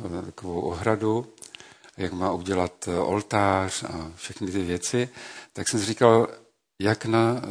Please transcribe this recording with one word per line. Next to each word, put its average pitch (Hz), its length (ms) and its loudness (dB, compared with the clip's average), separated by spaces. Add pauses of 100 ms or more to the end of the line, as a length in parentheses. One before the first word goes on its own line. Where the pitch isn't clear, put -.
(200)
eh, 90 60 -10
takovou 87 360 -8
ohradu, 107 720 -2 (640)
jak 95 160 -4
má 92 180 -2
udělat, 90 560 -2
eh, 87 100 -2
oltář 95 880 0
a - 320 -8
všechny - 360 -10
ty 95 120 -2
věci, 90 460 -2 (440)
tak - 160 -6
jsem 120 100 0
si 101 60 -2
říkal, 113 420 8 (520)
jak 107 260 2
na 113 460 2